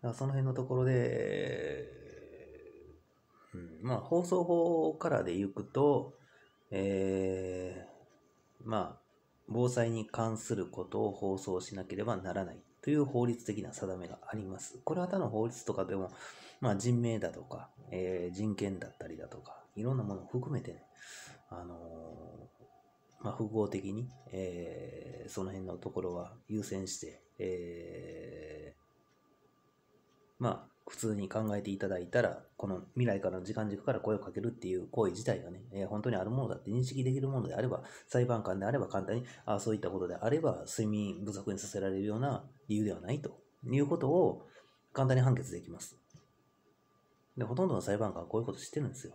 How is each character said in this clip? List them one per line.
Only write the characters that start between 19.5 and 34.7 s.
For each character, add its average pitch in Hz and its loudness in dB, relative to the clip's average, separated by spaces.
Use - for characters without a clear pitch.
い 104 -6
ろ 127 2
ん - 2
な 117 2
も 104 -2
の 90 -8
を 85 -14
含 127 -4
め 120 -2
て - -10
ね、 - -14
あ 90 -10
の 87 -12
ー、 - -18
ま 107 0
あ、 - -2
複 110 -2
合 107 4
的 98 -4
に、 120 -4
え 90 -6
ー、 - -12
そ 101 -4
の 92 -2
辺 95 -6
の 90 -6
と 95 -6
こ 92 -4
ろ 90 -2
は 87 -8
優 107 -2
先 95 -4
し - -6
て、 - -12
え 90 -8
ー、 - -20
ま 117 0
あ、 - -20
普 - -12
通 110 0
に 101 -2
考 107 0
え 101 0
て 101 -4
い 98 -2
た 98 -2
だ 92 0
い 87 -6
た 120 4
ら、 95 0
こ - -4
の 92 -2
未 123 4
来 98 2
か 95 2
ら 92 -2
の 90 -6
時 107 -6
間 110 0
軸 101 -4
か - 2
ら 107 0
声 107 2
を - 0
か - -8
け - -4
る 98 0
っ - 0
て - -8
い 92 2